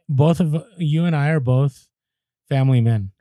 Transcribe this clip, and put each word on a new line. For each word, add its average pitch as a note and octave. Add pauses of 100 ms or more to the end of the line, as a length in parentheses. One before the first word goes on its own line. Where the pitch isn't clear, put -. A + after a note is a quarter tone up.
both D3+
of D#3 (200)
you D#3+
and E3+
I C#3+
are D#3+
both C3 (640)
family C3
men, A2